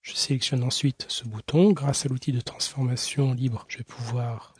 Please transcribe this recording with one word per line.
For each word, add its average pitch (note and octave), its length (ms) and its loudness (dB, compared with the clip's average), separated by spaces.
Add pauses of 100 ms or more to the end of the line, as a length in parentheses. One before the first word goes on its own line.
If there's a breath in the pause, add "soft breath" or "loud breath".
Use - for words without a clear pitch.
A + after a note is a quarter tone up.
Je - 120 -12
sélectionne C3 500 0
ensuite - 440 0
ce - 160 -6
bouton. C#3+ 480 4
Grâce C#3 340 0
à C3+ 40 0
l'outil C3 240 -2
de A#2+ 80 0
transformation C3 920 0
libre, A#2+ 360 -2
je - 80 -12
vais A#2 80 -10
pouvoir A#2 760 -6